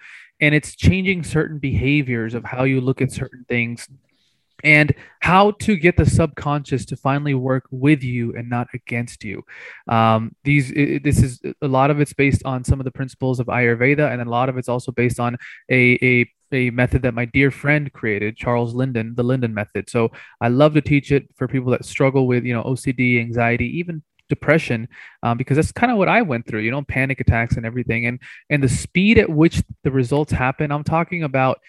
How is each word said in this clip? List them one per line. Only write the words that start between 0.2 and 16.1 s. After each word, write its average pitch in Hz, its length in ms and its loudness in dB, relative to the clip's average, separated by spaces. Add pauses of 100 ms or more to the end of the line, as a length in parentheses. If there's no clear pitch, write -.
and 147 160 4
it's - 180 -2
changing 185 500 2
certain 156 360 -4
behaviors 127 720 -2
of 117 120 -8
how 127 180 -4
you 135 160 2
look 123 220 -2
at 131 100 0
certain 127 380 -10
things 117 400 -4 (720)
and 151 320 6 (240)
how 196 320 4
to 214 240 0
get 170 220 4
the 160 80 4
subconscious 143 800 0
to 135 100 -10
finally 143 380 -2
work 131 380 -2
with 135 320 2
you 120 320 -4
and 117 140 -10
not 120 240 -4
against 120 500 -8
you. 101 200 -10 (440)
Um, 113 560 2
these, 139 280 2
i-, 143 240 0
i-, 147 80 -4
this 143 180 2
is, 127 200 0 (200)
a 147 60 -4
lot 135 240 4
of 147 80 0
it's 147 140 0
based 135 320 2
on 127 180 -6
some 135 160 0
of 131 60 -8
the 127 60 -6
principles 131 480 -4
of 120 80 -2
Ayurveda, 123 640 2
and 120 100 -6
then 120 80 -6
a 117 40 -6
lot 123 180 0
of 127 80 -6
it's 127 120 -8
also 123 220 -4
based 120 280 0
on 120 180 -2 (320)
a, 123 320 6
a, 123 300 2 (200)